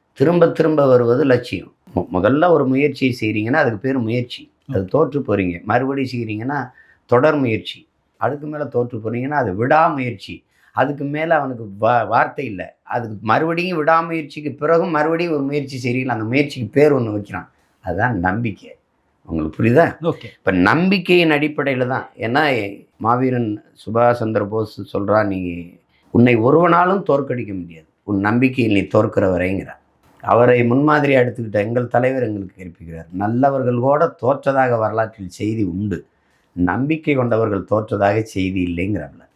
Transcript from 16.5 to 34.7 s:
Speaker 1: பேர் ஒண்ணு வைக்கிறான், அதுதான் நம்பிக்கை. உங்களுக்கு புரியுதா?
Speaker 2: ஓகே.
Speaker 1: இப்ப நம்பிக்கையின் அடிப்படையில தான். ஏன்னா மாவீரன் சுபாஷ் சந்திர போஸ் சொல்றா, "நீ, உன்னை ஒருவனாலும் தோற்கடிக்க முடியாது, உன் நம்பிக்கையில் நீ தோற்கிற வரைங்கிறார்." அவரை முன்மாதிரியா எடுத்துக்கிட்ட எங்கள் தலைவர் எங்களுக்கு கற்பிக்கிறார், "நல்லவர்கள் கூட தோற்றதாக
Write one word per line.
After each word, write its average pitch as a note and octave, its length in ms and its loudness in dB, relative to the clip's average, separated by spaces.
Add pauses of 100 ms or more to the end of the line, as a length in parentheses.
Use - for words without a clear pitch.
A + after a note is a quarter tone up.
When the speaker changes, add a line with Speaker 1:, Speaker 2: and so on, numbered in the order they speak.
Speaker 1:
பேர் C#3+ 220 6
ஒண்ணு A#2 180 -2
வைக்கிறான், F#2+ 400 -8 (320)
அதுதான் G2 340 -2
நம்பிக்கை. F#2+ 540 -4 (560)
உங்களுக்கு D#2+ 280 -6
புரியுதா? B2 300 4 (160)
Speaker 2:
ஓகே. D#3+ 340 -4
Speaker 1:
இப்ப - 140 -4
நம்பிக்கையின் E3+ 800 4
அடிப்படையில C#3+ 560 0
தான். B2 220 -4 (100)
ஏன்னா A#2+ 240 0 (540)
மாவீரன் A#2+ 640 0 (100)
சுபாஷ் A#2+ 480 0
சந்திர A2 240 -2
போஸ் G#2 540 -6
சொல்றா, G2+ 280 2
"நீ, F2 440 -6 (400)
உன்னை A#2+ 260 6
ஒருவனாலும் E3+ 680 4
தோற்கடிக்க B2 560 -2
முடியாது, E2+ 280 -16 (140)
உன் G2+ 180 -2
நம்பிக்கையில் A#2+ 540 2
நீ G2 60 4
தோற்கிற G2+ 560 0
வரைங்கிறார்." F#2 440 -4 (420)
அவரை A#2+ 480 4
முன்மாதிரியா C#3+ 480 4
எடுத்துக்கிட்ட A#2 400 -2
எங்கள் A#2 300 -2
தலைவர் B2+ 340 0
எங்களுக்கு G#2 340 -6
கற்பிக்கிறார், E2 540 -16
"நல்லவர்கள் A#2+ 680 0
கூட D3 280 2 (160)
தோற்றதாக C3 560 0